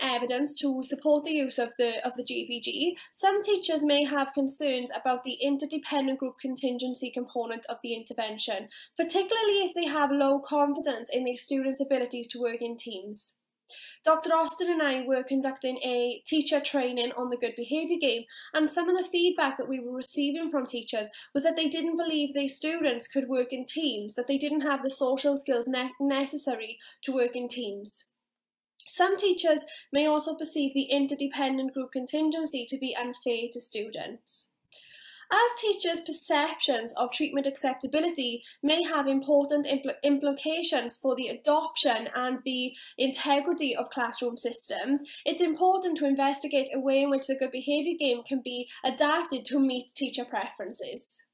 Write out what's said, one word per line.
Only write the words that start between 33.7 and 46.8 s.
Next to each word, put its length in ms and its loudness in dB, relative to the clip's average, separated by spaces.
As 300 4
teachers' 400 0
perceptions 960 2
of 160 0
treatment 340 -2
acceptability 1000 -2
may 200 4
have 240 0
important 600 4
impl-, 340 -2
implications 920 0
for 220 0
the 100 -4
adoption 880 2
and 300 0
the 260 0
integrity 800 2
of 140 -4
classroom 480 -2
systems, 680 2
it's 180 0
important 540 4
to 100 2
investigate 640 2
a 60 -2
way 220 2